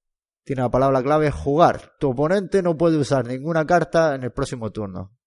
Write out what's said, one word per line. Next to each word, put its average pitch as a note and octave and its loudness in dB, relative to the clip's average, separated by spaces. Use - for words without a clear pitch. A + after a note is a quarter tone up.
Tiene C3 -4
la A#2+ -2
palabra C3+ 2
clave D3+ 2
jugar. C#3+ 0
Tu C#3+ 0
oponente F3 0
no E3+ 0
puede D#3+ 2
usar C3+ 0
ninguna D3+ -4
carta E3 2
en C3 -8
el B2 -6
próximo B2 -6
turno. G2 -10